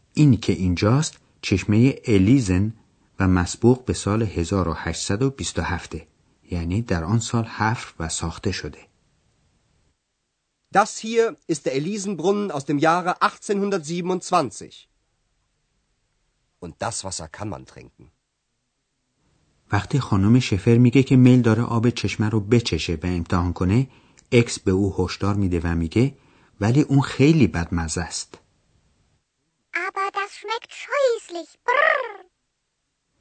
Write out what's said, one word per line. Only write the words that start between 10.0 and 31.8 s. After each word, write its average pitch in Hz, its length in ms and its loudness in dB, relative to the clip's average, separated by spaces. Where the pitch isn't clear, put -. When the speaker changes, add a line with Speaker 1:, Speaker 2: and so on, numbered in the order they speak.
Speaker 2:
Das 208 220 0
hier 226 380 -2
ist - 180 -4
der 131 140 -2
Elisenbrunnen 196 720 -2
aus 139 140 -8
dem 147 140 -2
Jahre 170 320 0
achtzehnhundertsiebenundzwanzig. 175 1500 -4
Und 80 100 -14
das - 200 -8
Wasser 85 220 -10
kann 104 120 -8
man 67 160 -12
trinken. - 460 -20
Speaker 1:
وقتی 107 280 0
خانم 107 400 4
شفر 117 380 2
میگه 123 260 6
که 135 120 2
میل 127 260 8
داره 113 220 4
آب 117 260 0
چشمه 107 400 -2
رو 110 100 0
بچشه 98 540 0
و - 40 -2
امتحان 87 460 -2
کنه، 107 340 0
اکس 120 280 2
به 98 120 -2
او 95 260 0
هشدار 98 380 -2
می‌ده 90 280 0
و 85 120 -2
میگه: 107 420 0
«ولی 123 200 2
اون 139 200 4
خیلی 143 460 4
بدمزه 85 540 -4
است.» - 360 -12
Speaker 3:
Aber 381 460 -6
das 415 100 -6
schmeckt 440 320 -10
scheußlich. 466 640 -4
Brrr. 523 600 -2